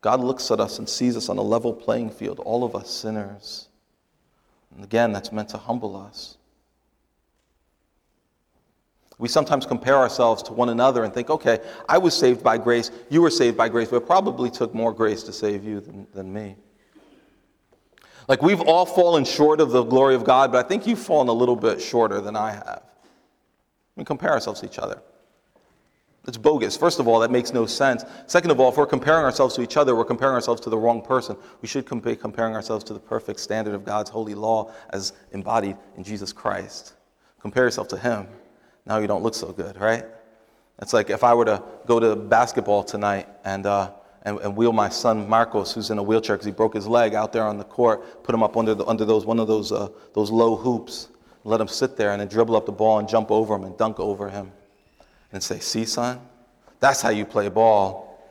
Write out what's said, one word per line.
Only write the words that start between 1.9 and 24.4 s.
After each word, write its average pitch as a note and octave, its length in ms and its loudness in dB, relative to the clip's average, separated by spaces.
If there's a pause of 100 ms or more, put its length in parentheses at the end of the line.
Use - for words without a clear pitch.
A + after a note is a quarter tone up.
field, - 300 -10
all A#2+ 240 -4
of A#2 120 -6
us G2 140 -12
sinners. G#2 800 -10 (1040)
And C2+ 100 -20
again, A2 300 0
that's G2 180 -8
meant G#2+ 180 -8
to - 80 -12
humble A2 380 -6
us. - 420 -18 (2750)
We A#2 80 -4
sometimes C#3+ 400 0
compare C3 300 2
ourselves A#2+ 460 2
to - 100 -14
one A#2+ 160 0
another A#2+ 340 2
and G#2 100 -4
think, A#2+ 160 -6
"Okay, B2+ 300 2 (280)
I E3 120 6
was F3 180 2
saved B2 260 4
by A2+ 140 4
grace, A#2 320 0 (200)
you D#3 120 4
were E3 80 6
saved A#2+ 260 2
by A2+ 140 2
grace, A#2 200 -2
but B2 80 2
it A#2+ 100 -2
probably B2+ 420 0
took A#2+ 240 -6
more A2+ 180 -2
grace G#2+ 320 0
to G#2 80 -16
save G#2 320 -4
you G#2+ 160 -8
than, F#2+ 320 -18
than F#2+ 220 -12
me." G2+ 220 -12 (1700)
Like, C3 140 2
we've F3 200 4
all E3+ 260 4
fallen F3 360 4
short D3+ 380 4
of C#3+ 80 4
the B2 140 4
glory C3 320 4
of A#2 80 0
God, C3 280 4
but B2+ 140 2
I - 20 -16
think G3+ 200 -4
you've A#3 100 0
fallen D3+ 300 2
a A#2+ 60 2
little A#2+ 220 2
bit G#2+ 240 0
shorter G#2+ 400 0
than G#2 160 -8
I G#2+ 160 -4
have. - 300 -12 (1120)
We - 80 -14
compare - 280 -2
ourselves A2 280 -2